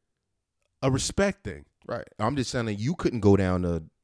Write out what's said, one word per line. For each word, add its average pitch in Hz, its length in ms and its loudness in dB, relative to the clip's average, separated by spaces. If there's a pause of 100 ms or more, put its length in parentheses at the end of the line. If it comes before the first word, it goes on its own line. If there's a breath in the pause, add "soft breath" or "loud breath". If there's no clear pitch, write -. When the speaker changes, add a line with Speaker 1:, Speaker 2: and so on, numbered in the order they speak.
(800)
Speaker 1:
a 135 80 2
respect 190 540 0
thing. 73 220 -12 (200)
Speaker 2:
Right. - 220 -8 (120)
I'm 120 160 0
just 131 160 -2
saying 113 280 -2
you 139 160 -2
couldn't 120 260 -2
go 98 140 8
down 92 280 2
to 85 200 -2 (200)